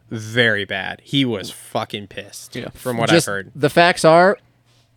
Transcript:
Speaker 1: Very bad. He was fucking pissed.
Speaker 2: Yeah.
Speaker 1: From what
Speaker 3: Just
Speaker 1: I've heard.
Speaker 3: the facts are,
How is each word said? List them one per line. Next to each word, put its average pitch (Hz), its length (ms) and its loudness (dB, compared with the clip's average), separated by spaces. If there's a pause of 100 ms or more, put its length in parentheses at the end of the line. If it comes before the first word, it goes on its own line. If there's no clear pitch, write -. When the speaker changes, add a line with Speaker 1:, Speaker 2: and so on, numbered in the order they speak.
(100)
Speaker 1:
Very 110 540 0
bad. 92 380 -8
He 139 220 -2
was 107 260 -4
fucking 107 580 -10
pissed. - 480 -18
Speaker 2:
Yeah. 120 140 -12
Speaker 1:
From 123 280 -8
what 113 100 0
Speaker 3:
Just 156 200 4
Speaker 1:
I've 104 40 -4
heard. 98 240 -10
Speaker 3:
the 143 140 0
facts 175 340 2
are, 175 320 6 (600)